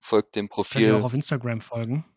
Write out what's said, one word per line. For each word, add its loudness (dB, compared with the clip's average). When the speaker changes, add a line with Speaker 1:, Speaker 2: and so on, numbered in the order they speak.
Speaker 1:
Folgt 0
dem -2
Speaker 2:
Könnt -4
ihr 6
auch 4
Speaker 1:
Profil -2
Speaker 2:
auf -4
Instagram -2
folgen. -4